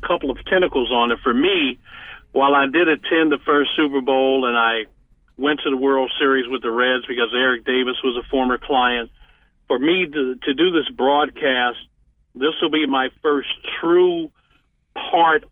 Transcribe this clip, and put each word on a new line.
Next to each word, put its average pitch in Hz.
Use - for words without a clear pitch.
couple 170
of -
tentacles 160
on 120
it. 113
For 123
me, 147
while 135
I 139
did 160
attend 160
the 143
first 147
Super 143
Bowl 131
and 120
I – 113
went 143
to 156
the 135
World 131
Series 135
with 123
the 117
Reds 123
because 120
Eric 123
Davis 127
was 127
a 120
former 127
client. 123
For 127
me 175
to, 139
to 139
do 165
this 151
broadcast, 131
this 143
will 170
be 156
my 131
first 147
true 170
part 160